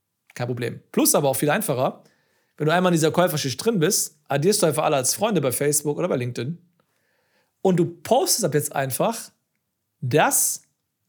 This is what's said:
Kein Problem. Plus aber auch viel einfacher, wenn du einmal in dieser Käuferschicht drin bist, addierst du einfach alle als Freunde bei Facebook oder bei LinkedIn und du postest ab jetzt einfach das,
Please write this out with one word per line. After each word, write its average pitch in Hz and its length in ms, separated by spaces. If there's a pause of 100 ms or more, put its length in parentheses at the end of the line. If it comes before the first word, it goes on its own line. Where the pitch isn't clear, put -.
(360)
Kein 123 120
Problem. 123 340 (100)
Plus 247 240
aber 143 140
auch 131 60
viel 151 140
einfacher, 151 540 (540)
wenn 151 100
du 156 60
einmal 185 180
in 170 60
dieser 156 140
Käuferschicht 151 520
drin 226 160
bist, - 480
addierst 151 340
du 180 60
einfach 151 160
alle 151 140
als 127 180
Freunde 196 260
bei 131 120
Facebook 147 440
oder 175 120
bei 151 80
LinkedIn 123 400 (1040)
und 185 160
du 170 80
postest - 600
ab 143 80
jetzt 147 220
einfach 147 560 (720)
das, 156 600 (480)